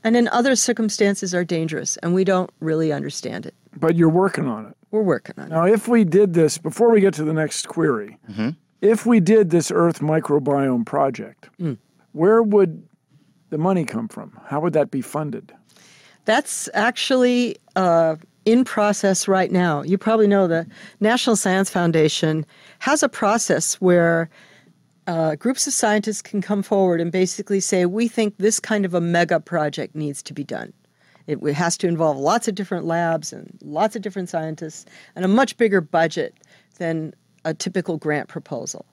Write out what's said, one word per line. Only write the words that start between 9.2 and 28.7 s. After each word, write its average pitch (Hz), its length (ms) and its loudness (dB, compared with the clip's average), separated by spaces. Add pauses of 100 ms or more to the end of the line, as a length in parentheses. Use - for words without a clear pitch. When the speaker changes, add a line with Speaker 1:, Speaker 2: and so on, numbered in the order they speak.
Speaker 2:
did 196 300 4
this 165 220 2
Earth 170 280 2
Microbiome 139 880 0
Project, 139 600 -4 (120)
Speaker 1:
Mm. 147 160 -4 (360)
Speaker 2:
where 208 300 4
would 196 400 2 (680)
the 156 80 -6
money 175 260 0
come 113 240 -8
from? - 280 -16 (100)
How 143 140 -4
would 165 120 -2
that 151 180 0
be 139 120 -4
funded? 147 500 -8 (720)
Speaker 1:
That's - 500 -2
actually, 247 840 2 (200)
uh, 165 400 4 (280)
in 240 200 4
process 202 640 0
right 190 240 2
now. 170 300 2
You 180 160 0
probably 220 280 2
know 196 220 4
the 165 180 0 (340)
National 226 360 2
Science 190 340 0
Foundation 160 760 0 (340)
has 294 220 2
a 285 60 2
process 202 680 0
where, 170 540 2 (800)
uh, 160 300 -2
groups 254 300 -4
of 269 60 -6
scientists 208 500 0
can - 180 -6
come 202 220 -4
forward 185 380 0
and 170 120 -4
basically 190 480 -2
say, 185 260 0
"We 220 220 -2
think 208 300 -2
this 214 200 0
kind 208 260 -2